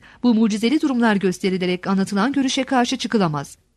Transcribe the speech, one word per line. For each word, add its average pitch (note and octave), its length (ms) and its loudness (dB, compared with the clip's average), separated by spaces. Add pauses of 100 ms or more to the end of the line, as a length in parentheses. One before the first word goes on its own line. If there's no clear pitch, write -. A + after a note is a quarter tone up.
(240)
Bu B3 100 4
mucizeli A3+ 480 2
durumlar A#3+ 340 2
gösterilerek F3+ 720 -2
anlatılan G3 440 0
görüşe C4+ 320 0
karşı B3 340 0
çıkılamaz. E3+ 600 -2 (200)